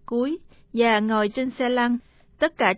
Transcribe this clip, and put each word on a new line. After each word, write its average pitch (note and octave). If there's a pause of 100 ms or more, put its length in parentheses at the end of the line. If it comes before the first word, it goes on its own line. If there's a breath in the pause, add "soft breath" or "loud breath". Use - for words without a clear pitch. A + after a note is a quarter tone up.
cuối B3+ (360 soft breath)
và A3+
ngồi G#3+
trên C4
xe B3
lăn. A#3+ (420 soft breath)
Tất E4
cả G3